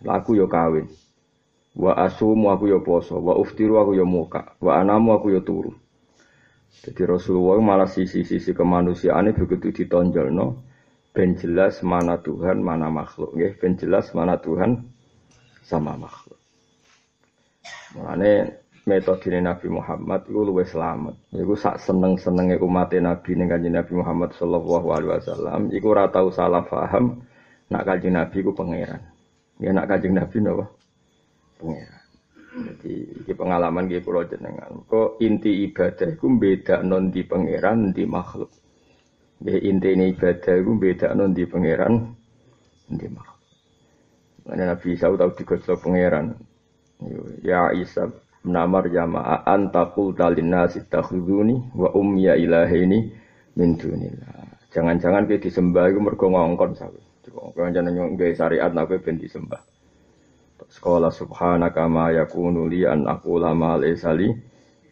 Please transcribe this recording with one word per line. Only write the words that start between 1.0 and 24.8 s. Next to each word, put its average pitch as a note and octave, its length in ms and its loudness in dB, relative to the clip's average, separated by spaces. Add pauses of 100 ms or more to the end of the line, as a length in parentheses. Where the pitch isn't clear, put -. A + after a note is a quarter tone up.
Wa F#2 240 2
asumu, A2 480 2
aku G2 220 2
ya F#2 100 4
poso. F2 400 -2
Wa F2+ 160 2
uftiru, G#2+ 400 2
aku G2 220 4
ya F2+ 80 4
muka. - 560 -4
Wa D#2+ 180 4
anamu, G#2+ 320 4
aku G#2 240 2
ya F#2 80 0
turu." - 300 -4 (1120)
Jadi - 240 -6
Rasulullah F2+ 560 2
malah F#2+ 240 4
sisi-sisi F#2 640 -2
kemanusiaane F2+ 800 2
begitu F2+ 400 -2
ditonjolno, F2 880 0 (560)
ben F2+ 240 2
jelas F2 400 0
mana F2 400 0
Tuhan, F2 400 -2
mana E2 320 -2
makhluk, D#2 400 -8
nggih, F2 240 -2
ben F#2 240 0
jelas F2 320 0
mana E2+ 240 0
Tuhan F#2+ 480 -2 (800)
sama D#2 320 -4
makhluk. - 400 -20 (1600)
Mulane F#2 640 0 (240)
metodene F#2 560 0
Nabi F2 320 -4
Muhammad F2 560 -6
iku G#2 160 -2
luwih F#2 240 0
slamet. E2 480 -6 (160)
Iku F#2+ 240 -2
sak - 240 -2
seneng-senenge F#2 800 0
umate F2+ 400 0
Nabi F2 320 -2
ning F2+ 160 0
Kanjeng E2+ 320 0
Nabi E2+ 160 -8
Muhammad E2+ 400 -2
sallallahu E2+ 560 -2